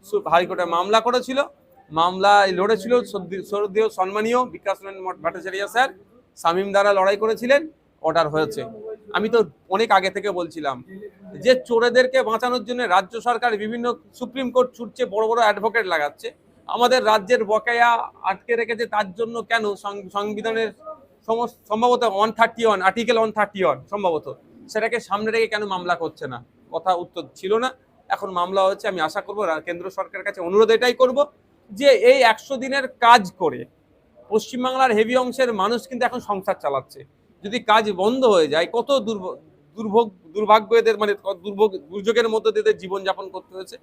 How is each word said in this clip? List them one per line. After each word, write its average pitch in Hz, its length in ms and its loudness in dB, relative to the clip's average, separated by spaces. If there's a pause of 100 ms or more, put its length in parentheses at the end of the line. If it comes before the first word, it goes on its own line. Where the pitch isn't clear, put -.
সু-, 202 260 -4
হাইকোর্টে 175 360 2
মামলা 180 340 2
করেছিল, 247 400 -2 (520)
মামলায় 190 600 4
লড়েছিল 208 520 0
সদ্য-, 180 400 -10
সদ্য 208 460 -2
সম্মানীয় 214 560 -2
বিকাশ 185 380 -8
রঞ্জন 190 200 -14
মঠ-, 175 180 -10
ভট্টাচার্য 185 460 -6
স্যার, 247 220 0 (460)
শামীম 185 360 -2
দ্বারা 202 220 4
লড়াই 196 240 2
করেছিলেন, 226 440 2 (400)
অর্ডার 160 280 2
হয়েছে। 147 320 -2 (520)
আমি 202 160 -2
তো 226 140 4 (260)
অনেক 214 220 4
আগে 190 180 6
থেকে 196 220 -4
বলছিলাম 156 520 -6 (580)
যে 240 100 4 (140)
চোরেদেরকে 247 560 4
বাঁচানোর 240 420 -2
জন্য 247 180 -6
রাজ্য 196 400 0
সরকার 233 360 -2
বিভিন্ন 226 280 -6 (280)
সুপ্রিম 247 380 -8
কোর্ট 247 220 2
ছুটছে, 240 320 -8
বড় 214 220 -2
বড় 233 140 0
অ্যাডভোকেট 208 440 0
লাগাচ্ছে, 160 460 -4 (360)
আমাদের 240 380 2
রাজ্যের 214 380 2
বকেয়া 233 460 0 (320)
আটকে 196 340 -4
রেখেছে, 226 300 -6
তার 208 280 -6
জন্য 226 300 -8
কেন 214 320 -2
সং-, 202 340 -12
সংবিধানের 214 600 -4 (560)
সমস-, 233 420 -6
সম্ভবত 240 360 0
ওয়ান 214 280 0
থার্টি 226 340 -2
ওয়ান, 202 160 2
আর্টিকেল 220 360 0
ওয়ান 220 140 0
থার্টি 208 320 -2
ওয়ান 143 140 2 (120)
সম্ভবত, 185 360 -4 (440)
সেটাকে 220 300 -4
সামনে 214 320 -4
রেখে 226 160 0
কেন 214 180 -4
মামলা 180 300 -4
করছে 160 320 -10
না? 123 180 -12 (260)
কথা 165 220 -2
উত্তর 175 300 -6 (120)
ছিল 196 220 -2
না, 247 120 -2 (400)
এখন - 220 -4
মামলা 185 340 -2
হচ্ছে। 196 220 -2
আমি 185 140 -4
আশা 160 200 -4
করবো 202 240 -6
রা-, 156 160 -4
কেন্দ্র 175 280 -10
সরকারের 190 360 -10
কাছে 196 160 -8
অনুরোধ 202 300 4
এটাই 247 220 2
করব 254 240 2 (540)
যে 254 180 4
এই 247 320 6
একশো 240 360 2
দিনের 262 300 -4
কাজ 233 500 6
করে 127 280 -4 (640)
পশ্চিমবাংলার 254 600 0
হেভি 220 240 2
অংশের 254 380 0
মানুষ 214 340 -2
কিন্তু 247 180 -4
এখন 233 140 -4
সংসার 190 420 -4
চালাচ্ছে, 139 380 -6 (440)
যদি 208 160 -6
কাজ 214 320 2
বন্ধ 220 340 0
হয়ে 180 220 6
যায় 160 260 0
কত 240 160 -4 (100)
দুর্ভ-, 196 380 -8 (400)
দুর্ভোগ, 214 380 0 (180)
দুর্ভাগ্য 208 420 4
এদের, 220 220 4
মানে 208 160 0 (100)
কত 196 140 -6
দুর্ভোগ, 202 400 0
দুর্যোগের 208 520 -2
মধ্যে 220 220 0
দিয়ে 208 120 -4
এদের 208 140 2
জীবনযাপন 190 520 -6
করতে 185 260 -16
হয়েছে। 190 280 -16